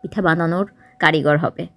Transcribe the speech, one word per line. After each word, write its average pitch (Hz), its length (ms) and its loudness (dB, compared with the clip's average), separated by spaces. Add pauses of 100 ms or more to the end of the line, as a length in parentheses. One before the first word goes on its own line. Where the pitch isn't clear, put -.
পিঠা - 220 -8
বানানোর 170 440 0 (340)
কারিগর 151 440 2
হবে - 180 -6 (140)